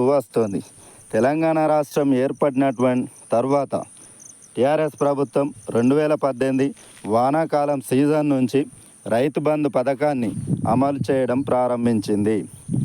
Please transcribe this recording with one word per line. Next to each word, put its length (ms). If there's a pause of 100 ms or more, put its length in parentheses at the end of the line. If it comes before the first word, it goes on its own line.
వస్తోంది. 560 (500)
తెలంగాణ 540
రాష్ట్రం 500
ఏర్పడినటువంటి 960 (200)
తర్వాత 440 (800)
టీఆర్ఎస్ 440
ప్రభుత్వం 480 (220)
రెండు 260
వేల 200
పద్దెనిమిది 520 (380)
వానాకాలం 760
సీజన్ 480
నుంచి 320 (460)
రైతు 320
బంధు 300
పథకాన్ని 640 (360)
అమలు 320 (120)
చేయడం 300
ప్రారంభించింది. 960 (480)